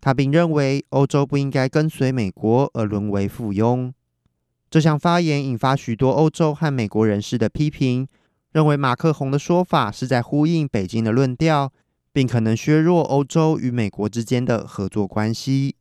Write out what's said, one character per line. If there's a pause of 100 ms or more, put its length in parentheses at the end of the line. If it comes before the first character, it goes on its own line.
他
并
认
为，
欧
洲
不
应
该
跟
随
美
国
而
沦
为
附
庸。 (760)
这
项
发
言
引
发
许
多
欧
洲
和
美
国
人
士
的
批
评， (440)
认
为
马
克
宏
的
说
法
是
在
呼
应
北
京
的
论
调， (400)
并
可
能
削
弱
欧
洲
与
美
国
之
间
的
合
作
关
系。